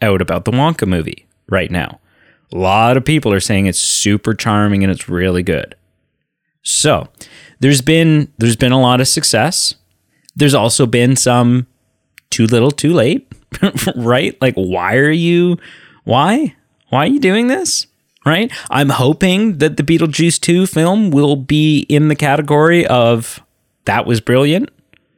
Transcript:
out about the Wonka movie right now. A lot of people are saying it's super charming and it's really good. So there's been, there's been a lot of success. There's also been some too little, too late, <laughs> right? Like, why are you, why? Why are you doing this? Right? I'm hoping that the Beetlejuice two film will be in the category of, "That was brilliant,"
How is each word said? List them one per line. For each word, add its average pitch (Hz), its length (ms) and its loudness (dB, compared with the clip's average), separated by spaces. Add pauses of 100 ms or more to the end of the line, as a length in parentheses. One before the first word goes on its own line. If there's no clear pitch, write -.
out 98 220 0
about 85 220 -4
the 107 60 -2
Wonka 143 360 -2
movie 85 400 -6 (200)
right 92 220 -2
now. 85 300 -6 (520)
A 87 60 -10
lot 107 400 2
of 127 80 -2
people 147 260 0
are 98 80 2
saying 98 280 0
it's 87 100 -2
super - 560 -2
charming 104 500 0
and 98 80 0
it's - 160 -8
really 90 360 -2
good. 87 320 -6 (880)
So - 460 -2 (500)
there's 135 220 2
been, 160 580 2
there's 117 160 2
been 123 160 0
a 131 100 2
lot 123 200 4
of 131 60 0
success. - 680 -2 (600)
There's 143 200 2
also 120 320 2
been 120 280 2
some 123 520 2 (640)
too 113 160 0
little, 120 240 2
too 151 200 -2
late, 160 400 0 (300)
<laughs> - 340 -2
right? 123 460 -2
Like, 131 140 0
why 92 400 -2
are 143 160 2
you, 170 480 0 (460)
why? 185 500 0 (340)
Why 135 140 0
are 170 40 0
you 285 120 0
doing 233 280 0
this? 311 400 -4 (380)
Right? 185 260 0 (200)
I'm 139 180 0
hoping 180 720 0
that 156 180 0
the 151 60 -2
Beetlejuice 165 560 0
two 180 260 2
film 180 460 0
will 143 240 2
be 151 440 0 (100)
in 147 180 2
the 151 80 0
category 151 720 2
of, 117 520 0 (460)
"That 104 220 -2
was 113 140 0
brilliant," 147 480 0 (480)